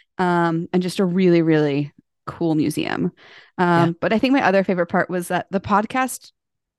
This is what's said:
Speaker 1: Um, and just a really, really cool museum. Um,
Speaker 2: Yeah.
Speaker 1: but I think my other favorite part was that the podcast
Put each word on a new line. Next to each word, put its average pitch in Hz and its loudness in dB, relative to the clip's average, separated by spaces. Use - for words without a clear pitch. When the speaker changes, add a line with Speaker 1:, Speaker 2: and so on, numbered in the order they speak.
Speaker 1:
Um, 175 0
and 180 2
just 180 -6
a 202 2
really, 175 4
really 151 0
cool 165 -4
museum. - -2
Um, 170 2
Speaker 2:
Yeah. 170 -4
Speaker 1:
but 180 0
I 220 0
think 254 2
my 277 2
other 190 2
favorite 175 -2
part 180 -2
was 180 -6
that 180 -4
the 196 -4
podcast 226 -4